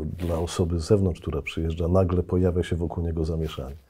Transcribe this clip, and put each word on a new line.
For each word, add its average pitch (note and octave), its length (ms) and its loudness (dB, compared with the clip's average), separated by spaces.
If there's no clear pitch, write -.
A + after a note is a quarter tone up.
dla E2 300 -4
osoby E2+ 440 0
z D#2+ 60 -4
zewnątrz, F#2+ 360 4
która D2 200 -4
przyjeżdża, E2 460 -2
nagle F2+ 360 4
pojawia F2+ 400 2
się - 120 -2
wokół E2+ 280 -4
niego E2 220 -2
zamieszanie. D#2 500 -4